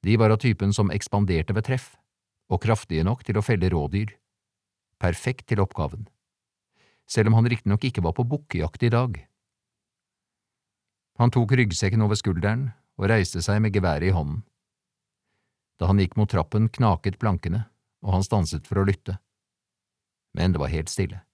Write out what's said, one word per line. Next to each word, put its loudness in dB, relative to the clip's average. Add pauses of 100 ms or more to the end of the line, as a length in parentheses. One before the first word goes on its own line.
De 2
var 6
av 0
typen 0
som 0
ekspanderte -2
ved -2
treff, -6 (580)
og 0
kraftige 0
nok -2
til -2
å -2
felle 2
rådyr. -2 (840)
Perfekt -4
til 2
oppgaven. -4 (1000)
Selv 2
om 6
han 4
riktignok 0
ikke -2
var 0
på 0
bukkejakt -4
i 2
dag. -2 (2000)
Han 4
tok 2
ryggsekken 0
over 0
skulderen -2 (280)
og 0
reiste 0
seg 2
med 0
geværet 0
i 2
hånden. -4 (1300)
Da 0
han 4
gikk -2
mot 2
trappen, 0
knaket 0
plankene, -2 (340)
og 0
han 2
stanset -2
for -2
å 2
lytte. -4 (1120)
Men 0
det -2
var -2
helt -6
stille. -6 (120)